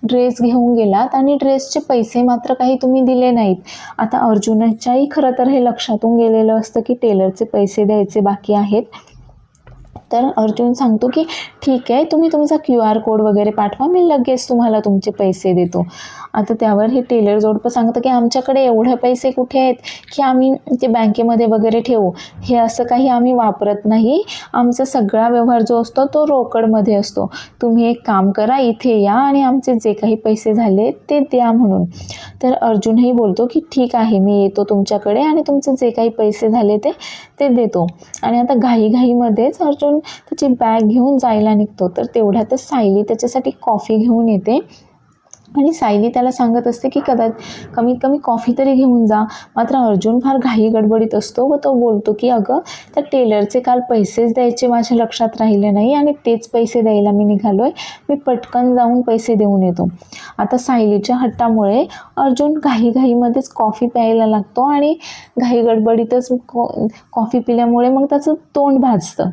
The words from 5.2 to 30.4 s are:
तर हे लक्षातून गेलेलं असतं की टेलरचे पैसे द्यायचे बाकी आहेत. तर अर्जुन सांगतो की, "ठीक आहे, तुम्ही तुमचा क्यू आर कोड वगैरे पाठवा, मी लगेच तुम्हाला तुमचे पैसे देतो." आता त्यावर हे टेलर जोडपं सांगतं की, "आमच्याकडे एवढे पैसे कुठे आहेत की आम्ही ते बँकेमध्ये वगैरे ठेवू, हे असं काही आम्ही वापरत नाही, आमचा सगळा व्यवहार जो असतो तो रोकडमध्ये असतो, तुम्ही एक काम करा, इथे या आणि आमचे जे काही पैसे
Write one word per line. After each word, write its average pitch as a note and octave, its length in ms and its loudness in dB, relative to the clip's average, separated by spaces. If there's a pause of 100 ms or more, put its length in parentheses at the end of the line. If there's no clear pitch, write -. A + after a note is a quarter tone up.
तर B3+ 100 0
हे C4+ 180 2
लक्षातून A3+ 520 -2
गेलेलं A3 420 2
असतं A3 260 -4
की B3 160 0
टेलरचे F#3+ 440 0
पैसे G#3 380 -2
द्यायचे G#3 380 0
बाकी G3+ 320 -2
आहेत. G#3 300 0 (1300)
तर A#3+ 260 0
अर्जुन A3+ 360 0
सांगतो A#3+ 340 0
की, D#4 160 0 (380)
"ठीक B3+ 300 -2
आहे, C4 120 2
तुम्ही D#4+ 300 0
तुमचा D4+ 240 0
क्यू C4 220 0
आर G#3+ 200 2
कोड A3 220 0
वगैरे G#3 300 2
पाठवा, G#3 360 -2
मी F4+ 220 2
लगेच B3+ 400 0
तुम्हाला A#3 300 2
तुमचे G3+ 320 0
पैसे F#3+ 420 -2
देतो." F3 320 0 (480)
आता G#3+ 200 -2
त्यावर A3 360 0
हे B3+ 120 0
टेलर G#3+ 380 0
जोडपं G#3+ 300 0
सांगतं A#3+ 320 0
की, C4 80 0
"आमच्याकडे B3+ 540 0
एवढे A#3+ 320 2
पैसे B3 360 0
कुठे C4 280 -2
आहेत B3+ 160 2 (380)
की - 100 -4
आम्ही C4 300 2 (280)
ते C4 60 0
बँकेमध्ये A3+ 580 2
वगैरे A3 360 2
ठेवू, A3+ 280 0 (340)
हे B3+ 120 -2
असं A3+ 280 0
काही B3 240 0
आम्ही B3 260 2
वापरत G#3 520 0
नाही, A3+ 360 2 (320)
आमचा A#3+ 320 0
सगळा A3+ 440 0
व्यवहार A#3+ 320 2
जो A#3 200 0
असतो C4 240 0
तो D4+ 220 0
रोकडमध्ये A3+ 680 0
असतो, G3+ 300 -2 (360)
तुम्ही A#3 240 2
एक A#3+ 220 -2
काम G3 240 2
करा, G#3+ 280 0
इथे A#3 420 0
या G3+ 120 2
आणि C#4 280 2
आमचे B3+ 340 0
जे A3 180 -2
काही G#3+ 220 0
पैसे A3 380 -2